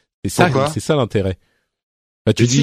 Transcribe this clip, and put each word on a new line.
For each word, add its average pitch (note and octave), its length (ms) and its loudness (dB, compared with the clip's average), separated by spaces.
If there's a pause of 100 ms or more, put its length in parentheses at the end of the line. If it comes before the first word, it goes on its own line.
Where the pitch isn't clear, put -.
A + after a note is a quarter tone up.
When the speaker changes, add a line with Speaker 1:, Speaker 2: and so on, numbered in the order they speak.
(260)
Speaker 1:
c'est F#2+ 40 -6
ça, E3+ 180 0
Speaker 2:
Pourquoi ? C3+ 200 0
Speaker 1:
c'est D3+ 140 -6
ça D#3 160 0
l'intérêt. G2 400 -2 (880)
Bah, A2 80 2
tu - 100 0
Speaker 2:
Mais A#2+ 40 6
Speaker 1:
dis, B2 160 0